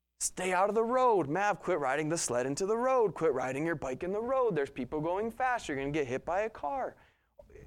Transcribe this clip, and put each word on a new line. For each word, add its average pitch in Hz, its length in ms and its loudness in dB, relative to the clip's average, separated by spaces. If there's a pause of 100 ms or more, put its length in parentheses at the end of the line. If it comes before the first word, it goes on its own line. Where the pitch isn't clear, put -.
(200)
Stay 185 320 -2
out 185 160 4
of 208 60 0
the 226 80 4
road. 233 460 4
"Mav, 190 320 0
quit 180 180 0
riding 143 300 0
the 165 100 0
sled 123 280 0
into 143 200 -2
the 220 100 0
road. 247 380 2
Quit 160 200 2
riding 131 300 -2
your 165 120 0
bike 131 260 -6
in 180 100 -4
the 208 80 -2
road. 240 360 0
There's 139 140 0
people 143 300 -6
going 185 300 -2
fast. 247 380 -2
You're 143 80 -2
gonna 139 140 -4
get 147 160 0
hit 127 180 -4
by 175 160 -2
a 220 100 -2
car." 240 460 -6 (720)